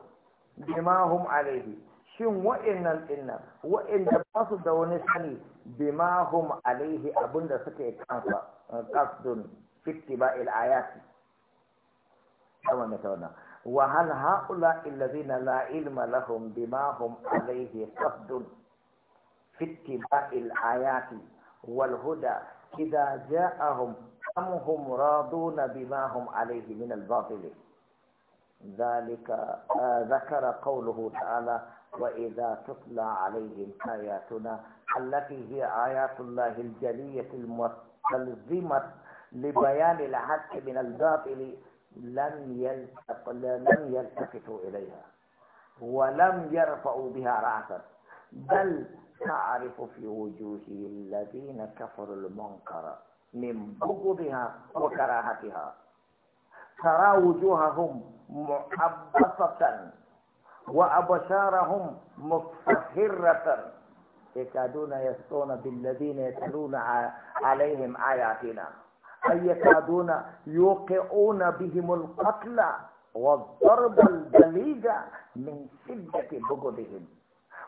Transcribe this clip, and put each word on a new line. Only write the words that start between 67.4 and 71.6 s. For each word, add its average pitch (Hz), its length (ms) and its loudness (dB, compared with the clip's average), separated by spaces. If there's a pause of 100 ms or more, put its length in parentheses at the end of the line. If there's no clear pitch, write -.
آياتنا 113 720 0 (640)
أي 175 160 4
يكادون 165 760 6 (240)
يوقعون 190 1040 4
بهم 175 440 0